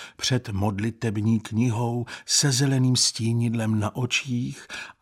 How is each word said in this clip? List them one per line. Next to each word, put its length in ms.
před 320
modlitební 920
knihou 680
se 260
zeleným 440
stínidlem 840
na 160
očích 720